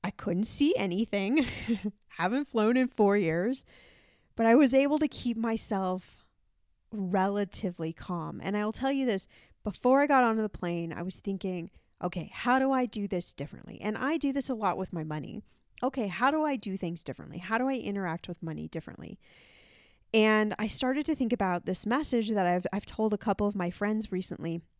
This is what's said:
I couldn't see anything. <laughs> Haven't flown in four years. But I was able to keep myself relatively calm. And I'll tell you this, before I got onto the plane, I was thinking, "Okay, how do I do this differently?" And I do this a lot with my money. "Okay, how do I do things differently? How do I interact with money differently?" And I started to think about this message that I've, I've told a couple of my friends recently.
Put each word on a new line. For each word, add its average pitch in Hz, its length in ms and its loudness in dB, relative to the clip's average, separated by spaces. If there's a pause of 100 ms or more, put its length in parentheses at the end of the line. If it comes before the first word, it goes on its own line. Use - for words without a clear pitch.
I 202 80 -2
couldn't 185 320 -2
see 294 320 2
anything. 202 720 0 (320)
<laughs> - 300 -8
Haven't 226 380 -2
flown 220 300 4
in 254 120 4
four 202 280 4
years. 185 480 0 (680)
But 226 100 2
I 226 80 8
was 262 200 8
able 277 260 6
to 294 80 2
keep - 280 -2
myself 208 920 -2 (680)
relatively 190 1000 -2
calm. 170 520 -8
And 202 120 -2
I'll 208 160 0
tell 262 200 -2
you 269 140 0
this, 208 220 0 (400)
before 254 340 4
I 285 60 4
got 277 160 6
onto 220 180 2
the 214 60 0
plane, 170 460 -4
I - 80 -8
was 180 180 -8
thinking, 185 520 -6 (300)
"Okay, 175 320 -4
how 247 240 2
do 262 140 2
I 254 140 2
do 202 200 -6
this 185 280 -4
differently?" - 480 -12
And 214 160 -4
I 285 180 0
do 277 160 0
this 269 160 -2
a 269 60 -2
lot 214 240 0
with 185 160 -6
my 165 100 -4
money. 156 400 -8 (400)
"Okay, 247 240 -2
how 190 240 0
do 311 140 2
I 285 100 0
do 196 220 -6
things 170 260 -6
differently? - 360 -12
How 202 180 -2
do 254 100 2
I 269 60 0
interact 196 560 -4
with 175 120 -10
money 156 280 -8
differently?" - 500 -12 (920)
And 214 440 4
I 220 100 -2
started 262 400 0
to 320 80 2
think 240 180 0
about 185 320 0
this 180 200 -4
message 233 440 0
that 202 180 2
I've, 180 240 2
I've 202 140 -4
told 220 280 0
a 208 40 -2
couple 208 280 0
of 202 120 -2
my 175 120 -2
friends 214 400 -2
recently. 170 520 -4 (180)